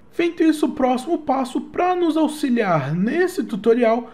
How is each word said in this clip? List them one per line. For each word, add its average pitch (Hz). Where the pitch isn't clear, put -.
Feito 339
isso, 320
o 254
próximo 254
passo, 262
pra 359
nos 339
auxiliar 208
nesse 294
tutorial, 233